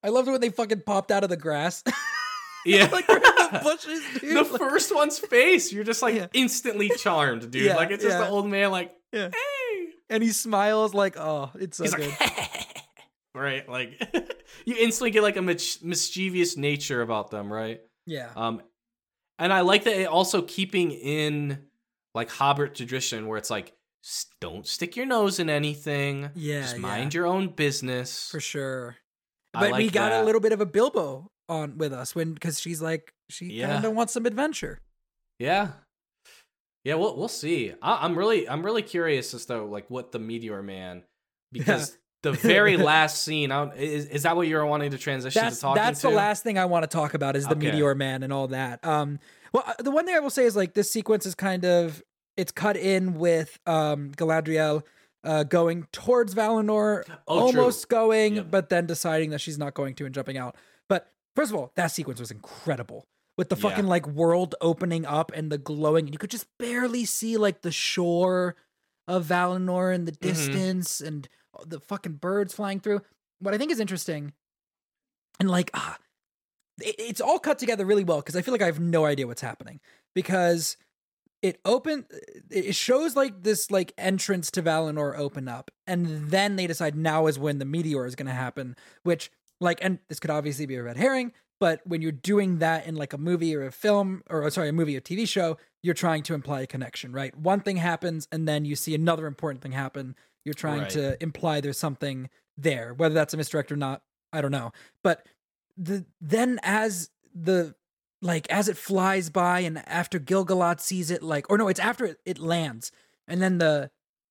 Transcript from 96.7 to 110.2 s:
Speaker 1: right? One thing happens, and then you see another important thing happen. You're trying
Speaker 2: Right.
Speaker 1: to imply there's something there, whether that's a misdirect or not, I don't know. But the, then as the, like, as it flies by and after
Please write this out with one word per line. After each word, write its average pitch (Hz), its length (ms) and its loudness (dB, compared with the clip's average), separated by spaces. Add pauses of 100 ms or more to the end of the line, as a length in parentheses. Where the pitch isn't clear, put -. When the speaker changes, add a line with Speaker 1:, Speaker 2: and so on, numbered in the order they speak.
Speaker 1:
right? 135 240 -8
One 180 240 2
thing 196 180 -2
happens, 165 520 -2
and 160 160 -4
then 151 180 0
you 147 120 -4
see 156 180 -4
another 160 320 2
important 143 360 -8
thing 135 100 -10
happen. 135 420 -8 (300)
You're 147 100 -6
trying 147 280 -4
Speaker 2:
Right. 139 80 -6
Speaker 1:
to 139 320 -2
imply 156 380 -2
there's 139 180 -4
something 135 500 -6 (280)
there, 131 380 -2
whether 156 200 2
that's 156 200 2
a - 20 -4
misdirect 151 360 -2
or 147 40 -2
not, 135 260 -4 (300)
I 156 100 -4
don't 139 100 0
know. 120 200 -4 (300)
But - 240 0 (520)
the, 185 260 -6 (160)
then 220 420 0
as 202 480 0 (240)
the, 170 400 0 (480)
like, 170 280 -2
as 196 180 2
it 196 80 -2
flies 190 540 0
by 180 300 2
and 160 180 -4 (100)
after 175 320 -4